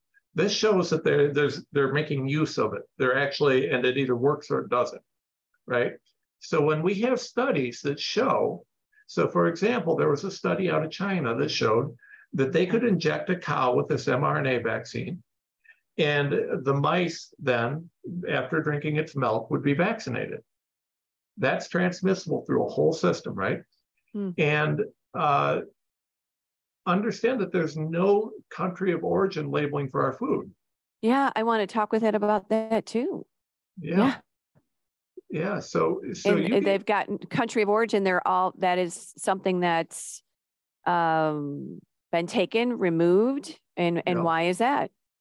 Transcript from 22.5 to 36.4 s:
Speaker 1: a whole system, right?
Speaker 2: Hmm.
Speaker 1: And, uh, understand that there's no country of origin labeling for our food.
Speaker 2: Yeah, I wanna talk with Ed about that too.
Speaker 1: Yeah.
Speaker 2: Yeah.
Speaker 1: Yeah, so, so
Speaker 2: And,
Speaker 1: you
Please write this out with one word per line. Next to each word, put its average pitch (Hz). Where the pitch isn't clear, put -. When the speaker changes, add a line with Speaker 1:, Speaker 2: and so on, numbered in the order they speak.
Speaker 1:
a -
whole -
system, -
right? 95
Speaker 2:
Hmm. 202
Speaker 1:
And, 151
uh, 143
understand 214
that 180
there's 156
no 180
country 180
of 165
origin 175
labeling 143
for 143
our 135
food. -
Speaker 2:
Yeah, 262
I 220
wanna 226
talk 214
with 220
Ed 214
about 208
that 220
too. 269
Speaker 1:
Yeah. 165
Speaker 2:
Yeah. 240
Speaker 1:
Yeah, 170
so, -
so 196
Speaker 2:
And, -
Speaker 1:
you 160